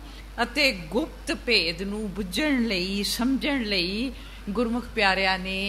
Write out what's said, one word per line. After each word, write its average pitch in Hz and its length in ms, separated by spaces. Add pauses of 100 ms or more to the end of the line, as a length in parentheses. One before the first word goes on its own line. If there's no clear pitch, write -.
(440)
ਅਤੇ 277 280 (200)
ਗੁਪਤ - 400 (140)
ਭੇਦ 175 360
ਨੂੰ 208 320
ਬੁੱਝਣ 214 500
ਲਈ, 196 400
ਸਮਝਣ 262 600
ਲਈ 208 480 (380)
ਗੁਰਮੁਖ 233 360 (100)
ਪਿਆਰਿਆਂ 190 440
ਨੇ 190 300